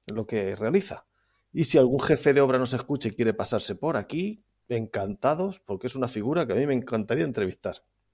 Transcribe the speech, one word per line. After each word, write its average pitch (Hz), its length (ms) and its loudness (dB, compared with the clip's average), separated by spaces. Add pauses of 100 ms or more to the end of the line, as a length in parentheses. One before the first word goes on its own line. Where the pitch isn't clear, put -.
lo 107 200 -6
que 98 280 -2
realiza. 135 520 -2 (440)
Y 160 120 0
si - 140 4
algún 131 240 6
jefe 151 320 4
de 139 80 6
obra 131 180 4
nos 127 140 -2
escucha 127 340 -2
y 104 80 -2
quiere 110 180 2
pasarse 107 420 -4
por 151 220 -2
aquí, 180 460 -6 (240)
encantados, 120 960 -2
porque 101 260 -6
es 123 80 -6
una 127 120 -4
figura 131 380 -2
que 107 80 -2
a - 20 2
mí 135 120 2
me 139 60 2
encantaría 113 500 -2
entrevistar, 101 540 -4 (360)